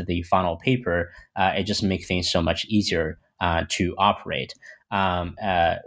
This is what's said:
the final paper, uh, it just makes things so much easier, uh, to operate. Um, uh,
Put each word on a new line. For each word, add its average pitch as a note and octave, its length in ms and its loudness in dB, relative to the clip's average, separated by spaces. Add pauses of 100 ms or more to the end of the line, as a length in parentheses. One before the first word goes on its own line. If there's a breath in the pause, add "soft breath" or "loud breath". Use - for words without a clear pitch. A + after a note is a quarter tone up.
the F2 160 -2
final F2+ 360 0
paper, F2 540 0 (240 loud breath)
uh, F#2+ 220 2
it G2 60 0
just G#2 180 -2
makes F#2+ 260 0
things F2+ 240 -2
so F2 120 2
much F2 220 0
easier, F2 520 0 (240)
uh, E2+ 280 2
to F2 280 -2
operate. F#2+ 560 0 (380 loud breath)
Um, F2+ 500 0
uh, F2 460 2